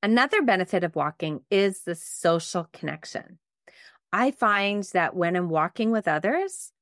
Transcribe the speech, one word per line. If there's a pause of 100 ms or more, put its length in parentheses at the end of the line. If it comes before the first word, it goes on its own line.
Another
benefit
of
walking (100)
is
the
social
connection. (720)
I
find
that
when
I'm
walking
with
others (120)